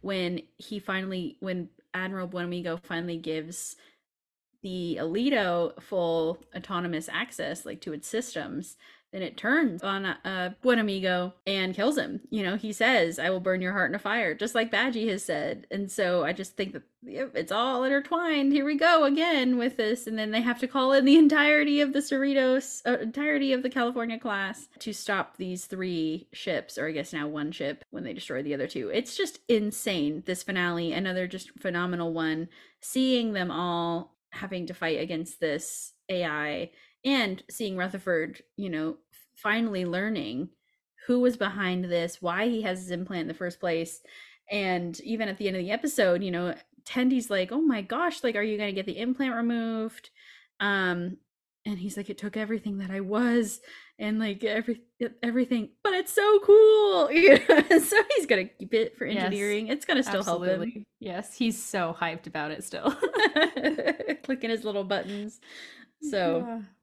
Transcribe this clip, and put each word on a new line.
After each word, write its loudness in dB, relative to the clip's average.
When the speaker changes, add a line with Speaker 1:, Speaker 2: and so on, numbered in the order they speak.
Speaker 1:
when -4
he -10
finally, -6
when -6
Admiral -6
Buenamigo -6
finally -6
gives -8
the -6
Alito 0
full -2
autonomous -6
access, -6
like, -12
to -10
its -12
systems, -8
then -8
it -10
turns 2
on, -2
uh, -4
Buenamigo 2
and -2
kills 0
him. -4
You -2
know, -2
he -6
says, 2
"I 0
will -2
burn 0
your -2
heart 0
in -4
a -4
fire," -2
just -6
like 0
Badgie 0
has -2
said. -4
And -4
so 0
I -2
just -10
think -4
that, -12
yep, -8
it's -4
all 0
intertwined. 2
Here 2
we 0
go 6
again 2
with -2
this. 0
And -4
then -4
they 0
have 0
to -2
call 2
in 6
the 10
entirety 6
of 2
the 2
Cerritos, 0
uh, 0
entirety 0
of -2
the -2
California -2
class -6
to -8
stop -4
these -6
three -4
ships, -6
or -4
I -4
guess -6
now -4
one -6
ship, -8
when -12
they -10
destroy -8
the -4
other -4
two. -6
It's -4
just -4
insane, 0
this -4
finale. -2
Another -2
just -14
phenomenal -2
one. -2
Seeing 0
them -2
all -2
having -8
to -10
fight -2
against -6
this -4
A -2
I -4
and 0
seeing -6
Rutherford, -2
you -6
know, -4
finally -2
learning -4
who 2
was 2
behind -2
this, -2
why 0
he -2
has -4
his -12
implant -4
in -6
the -6
first -8
place. -4
And -4
even -4
at -8
the -4
end -2
of -2
the -4
episode, 2
you -2
know, -2
Tendy's 0
like, 0
"Oh 0
my 2
gosh, -2
like, 2
are 0
you 0
gonna -2
get -4
the -6
implant -2
removed?" -4
Um, 0
and -4
he's -8
like, -8
"It -10
took -8
everything -4
that -6
I -4
was 0
and, -2
like, -4
every-, -2
everything, 0
but 4
it's 0
so 8
cool." 10
<laughs> 0
You 12
know? 10
So 4
he's 2
gonna 2
keep -8
it 0
for -4
Speaker 2:
Yes. 0
Speaker 1:
engineering. 0
It's -4
gonna 2
still -2
help -2
him. 0
Speaker 2:
Absolutely. -8
Yes, -10
he's -2
so -4
hyped -4
about -6
it -10
still. -2
<laughs> -6
Speaker 1:
<laughs> -4
Clicking -4
his -4
little -4
buttons. -6
So 0
Speaker 2:
Yeah. -8